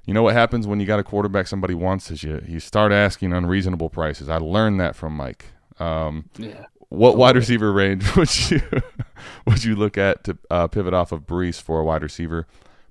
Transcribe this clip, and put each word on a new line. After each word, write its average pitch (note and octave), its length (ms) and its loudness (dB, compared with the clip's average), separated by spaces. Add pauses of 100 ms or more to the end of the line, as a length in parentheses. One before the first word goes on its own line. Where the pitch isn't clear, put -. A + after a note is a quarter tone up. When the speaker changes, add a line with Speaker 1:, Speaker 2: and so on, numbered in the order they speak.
Speaker 1:
you F#2+ 80 -2
know A2 100 4
what A2 100 4
happens A#2 340 2
when G#2 140 -2
you G2 40 -4
got G#2 140 0
a G2 40 -2
quarterback G2+ 440 -2
somebody F#2+ 280 -4
wants F#2 360 -4
is D#2 120 -10
you, D#2 220 -8
you E2 140 -10
start G#2+ 320 0
asking G2+ 400 0
unreasonable F2+ 580 -2
prices. D2+ 380 -6
I D#2+ 100 -4
learned G2 440 0
that E2+ 140 -2
from D#2 200 -10
Mike. C#2 300 -10 (340)
Um, D#2+ 580 -6
Speaker 2:
Yeah. G#2 280 -16 (240)
Speaker 1:
what A2 260 6
wide B2 140 8
Speaker 2:
Totally. B2+ 120 6
Speaker 1:
receiver A2 300 2
range G2 440 0
<laughs> - 20 2
would - 340 2
you, D#3 100 4 (840)
would A2+ 180 2
you A2 120 0
look G2+ 220 0
at G2 280 0
to, F2 120 -6 (120)
uh, F2 180 2
pivot F2+ 260 -2
off F2+ 200 0
of D2 140 -8
Brees F2 340 -4
for D#2+ 180 -4
a D#2+ 60 -2
wide D#2+ 180 0
receiver? E2 440 -8 (440)